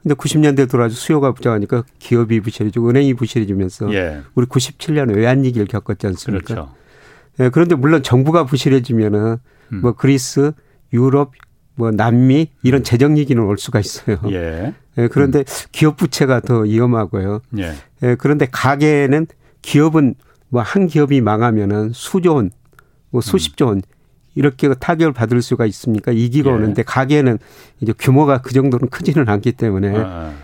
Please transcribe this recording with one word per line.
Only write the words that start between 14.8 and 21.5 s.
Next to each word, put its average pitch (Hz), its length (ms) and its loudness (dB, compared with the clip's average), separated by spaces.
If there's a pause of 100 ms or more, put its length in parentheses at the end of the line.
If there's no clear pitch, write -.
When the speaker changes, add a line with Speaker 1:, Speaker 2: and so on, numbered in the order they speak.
Speaker 1:
예, 120 100 0
그런데 139 320 0
Speaker 2:
음. 139 40 -2 (280)
Speaker 1:
기업 151 240 0
부채가 131 460 0
더 120 180 0
위험하고요. 107 800 -2 (200)
Speaker 2:
예. 85 140 -6 (300)
Speaker 1:
예, 123 120 2
그런데 139 360 0
가계는 143 760 0 (340)
기업은 151 540 2 (340)
뭐 120 120 -2
한 190 260 0
기업이 143 340 2
망하면은 107 720 0